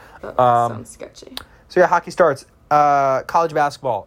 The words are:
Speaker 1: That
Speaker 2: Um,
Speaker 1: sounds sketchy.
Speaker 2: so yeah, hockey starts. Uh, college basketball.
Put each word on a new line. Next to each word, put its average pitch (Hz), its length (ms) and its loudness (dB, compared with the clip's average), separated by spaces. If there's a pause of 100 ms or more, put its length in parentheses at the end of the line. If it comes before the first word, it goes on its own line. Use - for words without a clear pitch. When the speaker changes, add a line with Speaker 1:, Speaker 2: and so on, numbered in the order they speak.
(220)
Speaker 1:
That - 180 -8
Speaker 2:
Um, 120 320 2
Speaker 1:
sounds - 180 -16
sketchy. - 440 -20 (340)
Speaker 2:
so - 120 0
yeah, 185 80 4
hockey 175 240 -2
starts. 156 340 0 (240)
Uh, 143 520 2
college 165 300 -2
basketball. 139 540 -4